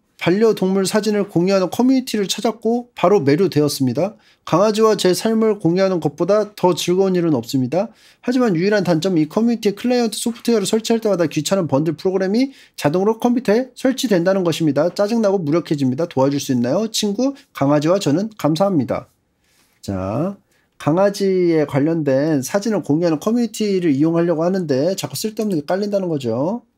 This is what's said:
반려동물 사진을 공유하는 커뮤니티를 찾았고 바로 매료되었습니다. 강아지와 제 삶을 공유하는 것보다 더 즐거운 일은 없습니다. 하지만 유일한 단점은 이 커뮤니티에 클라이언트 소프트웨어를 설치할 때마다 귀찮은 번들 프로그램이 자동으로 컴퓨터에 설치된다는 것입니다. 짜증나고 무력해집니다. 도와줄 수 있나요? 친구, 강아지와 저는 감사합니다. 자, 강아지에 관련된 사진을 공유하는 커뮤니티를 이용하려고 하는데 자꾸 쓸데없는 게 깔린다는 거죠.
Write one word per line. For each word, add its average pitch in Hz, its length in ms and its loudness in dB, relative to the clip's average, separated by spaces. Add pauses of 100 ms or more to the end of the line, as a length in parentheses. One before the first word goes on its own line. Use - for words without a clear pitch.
(200)
반려동물 196 640 2
사진을 208 460 -2
공유하는 185 400 2
커뮤니티를 254 580 0
찾았고 226 640 -4
바로 190 260 4
매료되었습니다. 147 960 0 (280)
강아지와 214 520 2
제 180 180 2
삶을 220 460 0
공유하는 185 380 0
것보다 202 580 -2
더 180 180 2
즐거운 185 420 0
일은 170 180 2
없습니다. 131 540 -2 (320)
하지만 247 340 0
유일한 196 300 0
단점은 190 380 0
이 151 80 -2
커뮤니티에 226 420 0
클라이언트 240 460 -2
소프트웨어를 226 480 -2
설치할 226 340 0
때마다 190 240 0
귀찮은 160 440 -2
번들 156 280 0
프로그램이 196 560 -2 (240)
자동으로 190 420 0
컴퓨터에 240 560 0
설치된다는 196 720 0
것입니다. 156 500 0
짜증나고 208 440 0
무력해집니다. 147 680 0
도와줄 139 320 0
수 135 140 -4
있나요? 131 380 0
친구, 233 440 -2 (200)
강아지와 151 440 2
저는 180 380 0
감사합니다. 151 720 0 (720)
자, 107 560 -4 (400)
강아지에 185 880 0
관련된 143 800 0
사진을 202 400 -2
공유하는 160 380 0
커뮤니티를 214 720 -2
이용하려고 165 520 0
하는데 175 520 0
자꾸 139 200 -8
쓸데없는 214 440 -4
게 143 40 -10
깔린다는 196 440 -2
거죠. 143 540 -4 (160)